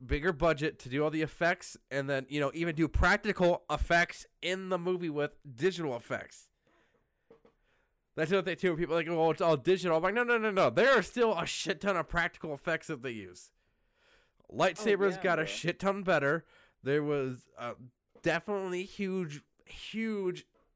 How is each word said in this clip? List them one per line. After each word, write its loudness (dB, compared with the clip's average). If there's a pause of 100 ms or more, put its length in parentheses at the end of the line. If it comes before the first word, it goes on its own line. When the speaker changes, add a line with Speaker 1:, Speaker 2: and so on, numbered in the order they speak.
Speaker 1:
bigger 0
budget 0
to -14
do 0
all 2
the -2
effects -2 (140)
and -2
then, 0
you -2
know, 0
even -2
do 2
practical 4
effects 0 (160)
in -4
the 0
movie -2
with -2 (240)
digital -2
effects. -8 (1700)
That's -2
the 4
other -2
thing -4
too, 0
where 0
people -2
are 4
like, -2
"Oh, 2
it's -2
all 4
digital." 2
I'm 2
like, 2
"No, 2
no, 2
no, 0
no. 4
There 4
are 4
still 0
a -2
shit -4
ton 0
of -2
practical -2
effects -4
that -8
they -6
use." -12 (1000)
Lightsabers 0
Speaker 2:
Oh, -4
yeah, -10
Speaker 1:
got 2
a 2
Speaker 2:
bro. -2
Speaker 1:
shit -4
ton 0
better. 2 (360)
There 0
was, -4 (120)
uh, -8 (480)
definitely -2
huge, -4 (240)
huge -4 (300)